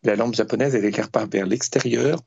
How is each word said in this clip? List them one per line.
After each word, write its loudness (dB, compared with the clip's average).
La 2
lampe 0
japonaise, 0
elle 2
éclaire 0
pas 0
vers -2
l'extérieur 0